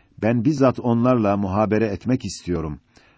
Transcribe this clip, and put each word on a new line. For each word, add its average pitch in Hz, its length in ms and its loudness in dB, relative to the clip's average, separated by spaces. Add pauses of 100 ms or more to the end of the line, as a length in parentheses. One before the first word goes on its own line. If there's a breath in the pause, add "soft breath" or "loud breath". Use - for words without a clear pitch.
(220 soft breath)
Ben 113 240 0
bizzat 135 340 2
onlarla 117 580 2
muhabere 104 480 0
etmek 110 400 -4
istiyorum. 82 540 -6 (380 soft breath)